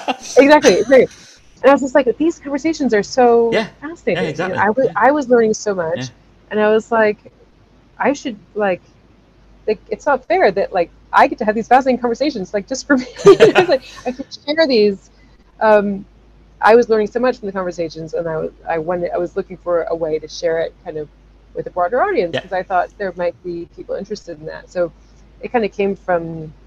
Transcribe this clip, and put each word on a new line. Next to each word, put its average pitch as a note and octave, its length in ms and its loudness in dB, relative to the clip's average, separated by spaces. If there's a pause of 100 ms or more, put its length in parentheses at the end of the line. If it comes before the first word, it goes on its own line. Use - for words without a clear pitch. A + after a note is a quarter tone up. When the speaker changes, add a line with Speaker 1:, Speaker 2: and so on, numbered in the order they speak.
(360)
Speaker 1:
Exactly, C#4+ 380 6
exactly. A#3+ 280 6 (600)
And C4 80 6
I - 20 8
was C#4+ 80 4
just B3+ 140 -4
like, C4 220 2
"These E4 220 -2
conversations C#4+ 560 -4
are G3+ 80 2
so A#3 500 2
Speaker 2:
Yeah. A3 160 -2 (120)
Speaker 1:
fascinating." A#3 440 -6
Speaker 2:
Yeah, D#3+ 60 -2
exactly. E3 280 -4
Speaker 1:
You - 40 0
know, G3 40 2
I G#3 40 2
was, B3+ 160 0
Speaker 2:
Yeah. F3+ 100 -4
Speaker 1:
I A3+ 160 4
was D4 160 -4
learning A#3 260 2
so G#3 200 -6
much, E3+ 240 -4
Speaker 2:
Yeah. C3 80 -8 (440)
Speaker 1:
and G#3 100 -2
I G#3+ 100 2
was A3 200 0
like, G#3+ 280 0 (800)
"I A#3+ 140 0
should, C#4 240 -8 (180)
like, G3 280 -4 (840)
like, G#3+ 120 -2 (100)
it's - 180 -12
not C4 180 0
fair F4 280 2
that, G3 200 -4
like, F3+ 180 -2 (220)
I A3+ 160 6
get D#4 100 -8
to A#3 60 -8
have G#3 100 0
these A3 140 -6
fascinating B3+ 320 2
conversations, A#3+ 540 -4
like, G3+ 120 -6
just - 200 -8
for C#4 100 4
me." B3 100 -4 (100)
<laughs> - 100 -8
It's G4+ 420 6
like, D4+ 140 0 (240)
I B3+ 60 -4
should C4 140 -14 (200)
share D#4 200 0
these. G#3 440 0 (500)
Um, G#3 440 2 (560)
I G#3 160 6
was A#3 120 4
learning G#3+ 200 0
so A3+ 120 -6
much B3+ 180 0
from G#3 80 -12
the G3 60 -6
conversations, E3 600 -8
and E3 140 -4
I D#3+ 100 -4
was, E3 120 -6 (180)
I E3 100 -4
wanted, F3 340 -4
I E3+ 60 -4
was F3 180 -6
looking F#3 200 -8
for E3+ 280 -4
a E3+ 100 -6
way D#3+ 240 -4
to D3+ 100 -14
share E3 320 -4
it - 140 -6 (100)
kind E3+ 140 -12
of D3+ 100 -10 (460)
with D#3+ 120 -10
a - 40 -12
broader F#3 320 -2
audience, B3+ 320 -2
Speaker 2:
Yeah. - 80 -6
Speaker 1:
'cause F#3 100 -14
I F#3 100 -4
thought F3+ 360 -4
there F#3+ 180 -6
might F3 280 -6
be F3 320 -10
people - 200 -12
interested G3 440 -12
in D#3 60 -18
that. - 240 -16
So F3 220 -4 (480)
it G3+ 120 -12
kinda A3+ 160 -2
came G3 280 -4
from E3 560 -6 (140)